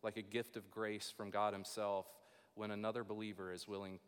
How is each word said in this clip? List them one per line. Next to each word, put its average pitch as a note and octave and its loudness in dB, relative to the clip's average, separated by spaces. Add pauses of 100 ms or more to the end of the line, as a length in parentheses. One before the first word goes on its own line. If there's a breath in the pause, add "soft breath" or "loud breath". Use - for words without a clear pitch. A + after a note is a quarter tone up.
like A2 0
a A2 -2
gift G#2+ -2
of G2 -6
grace G#2+ 0
from G#2 -2
God G2+ 6
himself, G2 2 (480 loud breath)
when G#2+ -2
another A2 2
believer G#2 -2
is F2+ -6
willing G2 -4